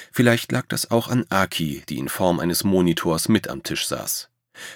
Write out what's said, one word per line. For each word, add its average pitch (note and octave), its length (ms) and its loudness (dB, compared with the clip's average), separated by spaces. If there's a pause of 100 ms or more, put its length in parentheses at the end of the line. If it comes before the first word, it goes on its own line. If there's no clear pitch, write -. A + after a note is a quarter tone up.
(120)
Vielleicht A#2+ 400 2
lag B2 160 -2
das - 220 -4
auch A#2 180 2
an B2 220 0
Aki, E2 580 0
die D2 80 -6
in C2 140 -4
Form F2 300 2
eines E2+ 220 0
Monitors F2 680 2
mit G#2+ 180 2
am - 140 -8
Tisch - 240 -6
saß. - 420 -6 (480)